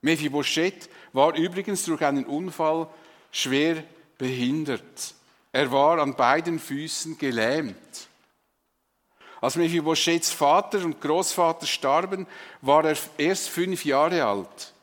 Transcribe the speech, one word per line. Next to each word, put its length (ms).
Mephibosheth 880
war 220
übrigens 500
durch 180
einen 220
Unfall 640
schwer 520
behindert. 1000
Er 200
war 260
an 160
beiden 440
Füßen 600
gelähmt. 880
Als 160
Mephibosheths 760
Vater 540
und 160
Großvater 680
starben, 600
war 220
er 120
erst 300
fünf 360
Jahre 400
alt. 480